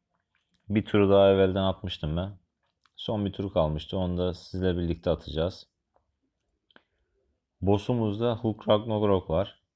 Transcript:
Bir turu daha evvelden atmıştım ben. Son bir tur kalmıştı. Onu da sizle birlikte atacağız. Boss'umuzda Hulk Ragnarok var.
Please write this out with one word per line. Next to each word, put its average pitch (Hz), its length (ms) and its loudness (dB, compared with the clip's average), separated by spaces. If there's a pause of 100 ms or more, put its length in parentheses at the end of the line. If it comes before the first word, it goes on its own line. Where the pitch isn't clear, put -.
(680)
Bir 104 160 0
turu 101 260 4
daha 98 200 8
evvelden 95 320 2
atmıştım 90 540 -4
ben. 98 220 -6 (580)
Son 107 280 -6
bir 98 80 -4
tur 98 200 -8
kalmıştı. 78 440 -2
Onu 90 220 -2
da 90 160 -2
sizle 92 420 -4
birlikte 85 340 -2
atacağız. 78 560 -6 (1900)
Boss'umuzda 110 760 0
Hulk 113 320 -4
Ragnarok 104 600 0
var. 90 320 -4 (140)